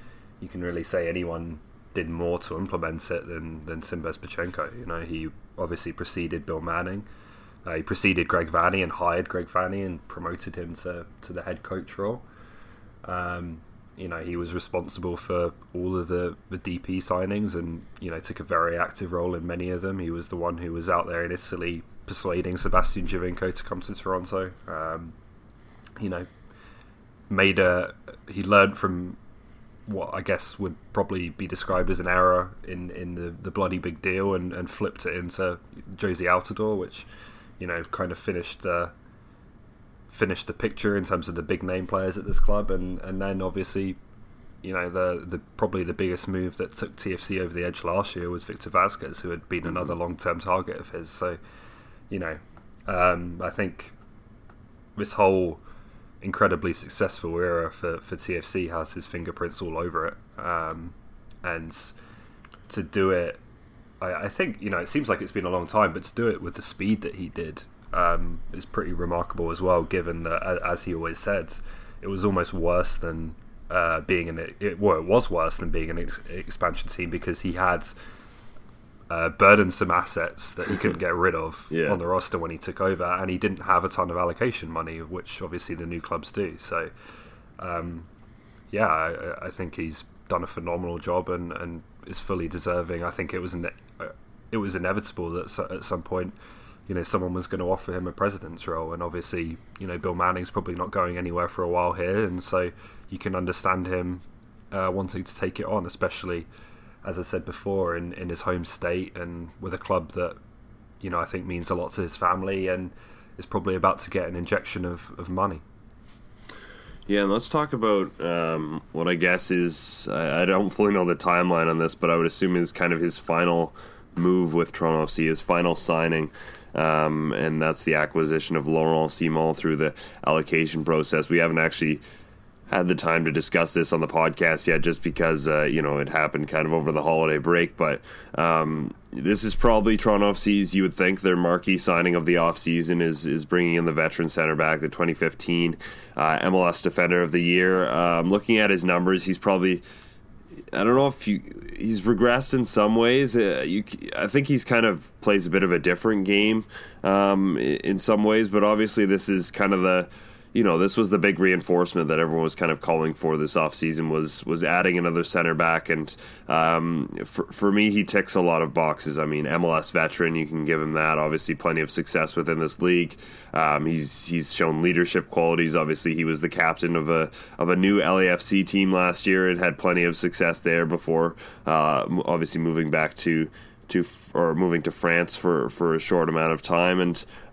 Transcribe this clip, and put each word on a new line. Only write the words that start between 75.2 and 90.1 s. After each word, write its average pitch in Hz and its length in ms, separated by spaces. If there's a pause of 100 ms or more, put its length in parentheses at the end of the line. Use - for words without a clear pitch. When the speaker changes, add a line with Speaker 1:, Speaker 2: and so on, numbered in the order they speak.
Speaker 1:
worse 82 260
than 85 120
being 80 200
an 85 100
ex-, - 200 (100)
expansion 87 600
team 87 200
because 85 320
he 90 120
had, 90 340 (1200)
uh, 82 200
burdensome 98 600
assets 85 640
that - 140
he 104 80
couldn't 90 240
get 87 160
rid 87 180
of 80 340
Speaker 2:
<laughs> - 40
Yeah. 80 180
Speaker 1:
on 95 80
the 85 80
roster 90 320
when 85 140
he 80 60
took - 240
over, 95 240
and 92 260
he 92 60
didn't 95 240
have 90 240
a 92 40
ton 87 220
of 85 60
allocation 90 520
money, 80 280
which 85 440
obviously 87 340
the 82 100
new 85 160
clubs - 280
do. 95 280
So, 82 320 (680)
um, 85 480 (640)
yeah, 101 180
I, 80 580
I 90 40
think 85 280
he's 80 260 (240)